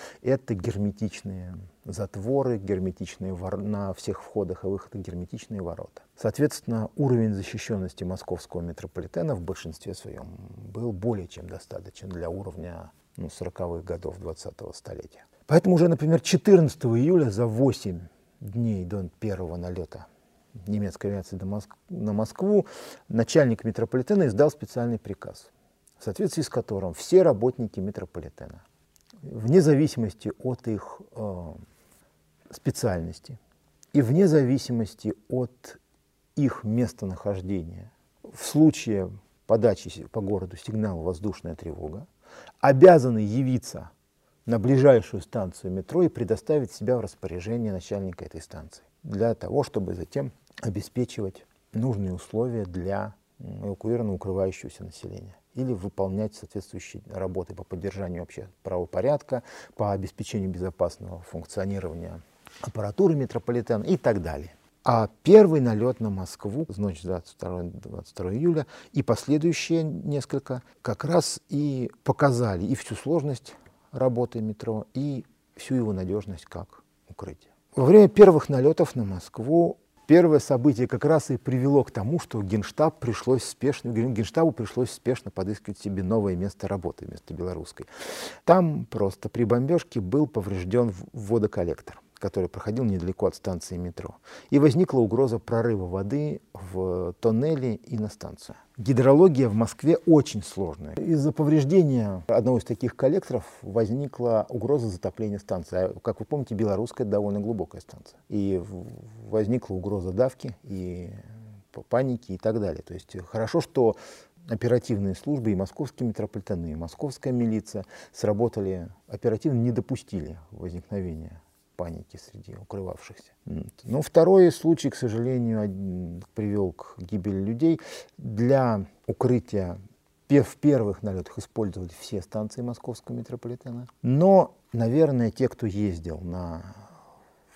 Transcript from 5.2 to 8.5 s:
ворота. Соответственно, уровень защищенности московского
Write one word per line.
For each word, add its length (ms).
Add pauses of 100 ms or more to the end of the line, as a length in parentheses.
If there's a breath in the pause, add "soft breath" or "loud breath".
ворота. 400 (160)
Соответственно, 800
уровень 360
защищенности 680
московского 560